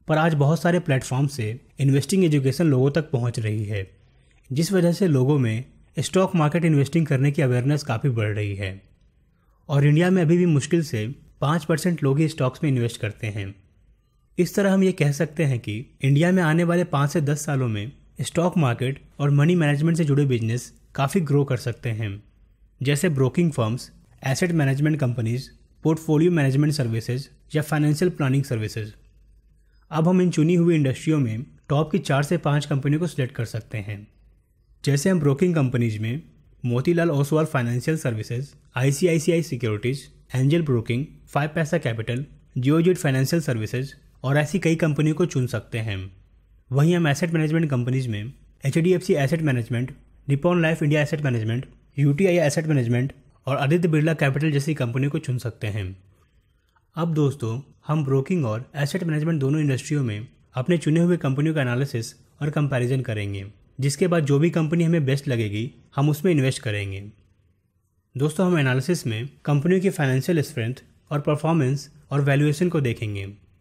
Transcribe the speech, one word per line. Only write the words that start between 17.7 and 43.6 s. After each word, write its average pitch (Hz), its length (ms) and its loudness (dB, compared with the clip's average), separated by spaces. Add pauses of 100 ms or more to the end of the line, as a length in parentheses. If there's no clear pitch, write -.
स्टॉक 170 360 -2
मार्केट 127 440 0 (180)
और 143 120 0
मनी 147 240 4
मैनेजमेंट 156 420 2
से 165 80 2
जुड़े 143 200 2
बिजनेस 117 460 -2 (240)
काफ़ी 139 260 0
ग्रो 143 240 2
कर 127 140 -2
सकते 120 320 -6
हैं, 107 300 -6 (600)
जैसे 143 300 0
ब्रोकिंग 139 400 2
फर्म्स, 117 400 -4 (300)
एसेट 151 300 -2
मैनेजमेंट 147 480 2
कंपनीज, 123 480 -2 (360)
पोर्टफोलियो 160 480 2
मैनेजमेंट 147 420 2
सर्विसेज 123 540 -4 (280)
या 151 60 2
फाइनेंशियल 151 500 0
प्लानिंग 139 320 0
सर्विसेज। 107 500 -6 (1000)
अब 160 160 0
हम 185 140 4
इन 180 100 4
चुनी 156 240 2
हुई 170 200 4
इंडस्ट्रियों 151 440 0
में 117 260 -2 (240)
टॉप 151 220 0
की 190 80 0
चार 143 240 0
से 165 160 -2
पाँच 147 260 0
कंपनियों 143 340 0
को 175 80 -2
सिलेक्ट 131 280 -4
कर 117 100 -4
सकते - 340 -10
हैं, 101 280 -10 (760)
जैसे 143 260 2
हम 180 100 2
ब्रोकिंग 151 360 2
कंपनीज 120 420 0
में 117 240 -6 (420)
मोतीलाल 165 480 2
ओसवाल 147 340 2
फाइनेंशियल 127 520 -2
सर्विसेज, 120 560 -6 (220)
आईसीआईसीआई 165 680 2
सिक्योरिटीज, 120 600 -4 (320)
एंजल 139 260 2
ब्रोकिंग, 123 440 -2 (220)
फ़ाइव 147 280 -2
पैसा 165 220 -2
कैपिटल, 120 480 -4 (320)
जियोजिट 165 400 2
फाइनेंशियल 135 440 0
सर्विसेज 123 520 -4 (300)